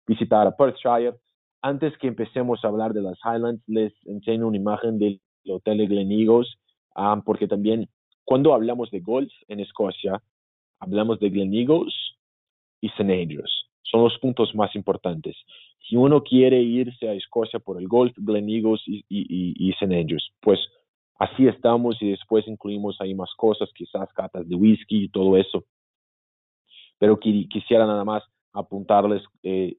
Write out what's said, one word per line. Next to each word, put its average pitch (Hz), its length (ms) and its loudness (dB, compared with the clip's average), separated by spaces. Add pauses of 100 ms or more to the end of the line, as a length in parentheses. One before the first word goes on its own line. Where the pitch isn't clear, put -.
visitar 110 420 2
a - 80 0
Perthshire. 120 600 0 (460)
Antes 143 360 -4
que 135 100 -6
empecemos 120 560 -4
a 113 40 -2
hablar 110 260 -2
de 104 80 -2
las 92 240 -8
Highlands, 117 420 -4
les 110 260 -2 (120)
enseño 113 420 -4
una 107 100 -2
imagen 104 420 -2
del 101 220 0 (280)
hotel 107 300 -2
de 104 80 2
Gleneagles, 107 680 2 (400)
ah, 104 300 0
porque 104 220 -2
también 104 420 -2 (340)
cuando 139 300 4
hablamos 117 380 -2
de 98 80 -10
golf 110 320 -4 (160)
en 104 120 -12
Escocia, 98 640 -6 (580)
hablamos 104 400 -2
de 101 100 2
Gleneagles 107 640 0 (880)
y 110 60 -6
St - 140 -8
Andrews. 90 640 -4 (140)
Son 113 220 2
los 117 160 2
puntos 123 360 0
más 104 200 -2
importantes. 92 600 -6 (520)
Si 113 80 -4
uno 139 280 6
quiere 131 380 6
irse 120 460 -2
a 107 60 -4
Escocia 110 460 -4
por 92 200 -10
el 92 80 -8
golf, 120 300 2
Gleneagles 107 720 -2
y, 104 220 -8
y, 92 500 -4
y, 92 80 0
y 95 40 2
St 92 240 -2
Andrews. 82 440 -2
Pues 98 200 4 (600)
así 131 280 2
estamos 120 540 2
y 104 100 -2
después 107 360 0
incluimos 101 520 -8
ahí 95 140 -6
más 92 220 -8
cosas, 107 380 0
quizás - 400 -10
catas 85 340 -6
de 87 80 -4
whisky 107 500 4
y 92 40 -10
todo 95 280 4
eso. 95 260 0 (1300)
Pero 107 220 4
qui-, 104 300 0
quisiera 110 360 2
nada 104 180 -2
más 107 200 -4 (300)
apuntarles, 101 720 0 (200)
eh, 92 360 -4